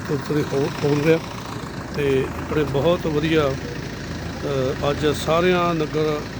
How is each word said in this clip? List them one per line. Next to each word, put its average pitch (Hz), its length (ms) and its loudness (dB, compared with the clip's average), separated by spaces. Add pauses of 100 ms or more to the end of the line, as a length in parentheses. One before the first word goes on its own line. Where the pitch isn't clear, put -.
ਥੋੜ੍ਹੀ 143 200 -2
ਥੋੜ੍ਹੀ 151 240 0
ਹੋ-, 139 180 0 (120)
ਖੋਲ 147 220 2
ਰਿਹਾ, 160 140 6 (760)
ਤੇ 135 280 2 (180)
ਆਪਣੇ 151 220 0
ਬਹੁਤ 156 420 2
ਵਧੀਆ, 156 420 2
ਅ, 135 40 0 (1400)
ਅੱਜ 139 160 0
ਸਾਰਿਆਂ 175 680 2
ਨਗਰ 151 460 0 (200)